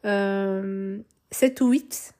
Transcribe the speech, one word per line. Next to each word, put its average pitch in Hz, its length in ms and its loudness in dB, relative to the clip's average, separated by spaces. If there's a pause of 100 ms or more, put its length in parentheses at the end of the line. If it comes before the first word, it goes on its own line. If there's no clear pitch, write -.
Euh, 196 920 -2 (340)
sept 262 300 2
ou 254 80 4
huit - 500 -2